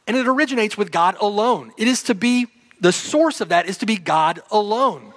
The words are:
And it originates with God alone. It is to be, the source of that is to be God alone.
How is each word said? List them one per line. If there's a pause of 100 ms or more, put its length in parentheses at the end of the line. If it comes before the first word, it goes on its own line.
And
it
originates
with
God
alone.
It
is
to
be, (340)
the
source
of
that
is
to
be
God (120)
alone.